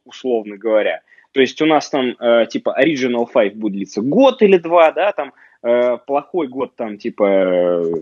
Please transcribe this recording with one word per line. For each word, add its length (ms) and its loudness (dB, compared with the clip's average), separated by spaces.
условно 520 -6
говоря. 440 0
То 100 0
есть 200 0
у 40 0
нас 240 0
там, 300 -4
э, 280 2
типа, 320 -6
Original 540 0
Five 220 0
будет 180 -6
длиться 280 -8
год 400 2
или 160 6
два, 340 4
да, 220 -2
там, 200 -8
э, 420 0
плохой 420 -4
год, 280 -8
там, 220 -8
типа, 280 -4
э, 760 2